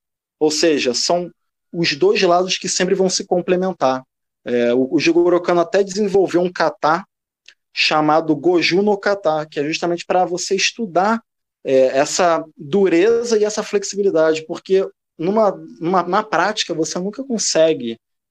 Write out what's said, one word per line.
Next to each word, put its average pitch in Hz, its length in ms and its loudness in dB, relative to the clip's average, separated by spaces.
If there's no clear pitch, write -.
Ou 156 120 2
seja, 143 440 2
são 175 360 -2
os 160 220 0
dois 190 260 2
lados 180 340 2
que - 120 -8
sempre 185 260 -2
vão 190 160 2
se - 140 -4
complementar. 180 800 -2
É, 120 280 0
o, 131 220 0
o 151 60 2
Jigoro 175 420 2
Kano 175 180 0
até 190 220 0
desenvolveu 190 580 0
um 180 120 -2
kata 160 520 -2
chamado 151 640 0
Goju 165 440 2
no 208 160 2
kata, 196 500 -2
que - 120 -10
é 143 60 -2
justamente 170 420 -4
pra 180 180 0
você 175 300 -4
estudar, 196 680 -2
é, 131 340 2
essa 156 460 0
dureza 196 800 2
e 208 80 2
essa 214 200 -2
flexibilidade, 170 840 0
porque 190 400 -2
numa, 202 320 0
numa, 175 240 0
na 185 180 0
prática 190 500 -2
você 160 280 -4
nunca 214 240 -8
consegue 160 760 0